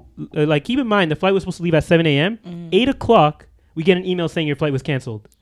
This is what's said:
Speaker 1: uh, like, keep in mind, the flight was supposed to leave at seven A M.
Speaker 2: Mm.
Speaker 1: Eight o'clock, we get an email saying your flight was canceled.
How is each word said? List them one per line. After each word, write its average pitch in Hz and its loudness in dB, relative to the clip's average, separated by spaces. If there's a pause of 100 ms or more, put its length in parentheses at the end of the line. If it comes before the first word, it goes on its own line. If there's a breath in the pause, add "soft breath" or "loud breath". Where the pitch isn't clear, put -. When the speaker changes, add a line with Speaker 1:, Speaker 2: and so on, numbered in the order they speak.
(360)
Speaker 1:
uh, 151 0
like, 151 0
keep 254 -2
in 247 -2
mind, 196 2
the 143 -2
flight 190 0
was 185 -2
supposed 175 -8
to 175 -8
leave 170 0
at 151 2
seven 165 2
A 143 2
M. 202 -2
Speaker 2:
Mm. 170 -14
Speaker 1:
Eight 226 2
o'clock, 202 2 (300)
we 160 -6
get 180 4
an 185 -6
email 180 -2
saying 160 -4
your 143 -2
flight 151 -4
was 131 -4
canceled. 123 -8 (160)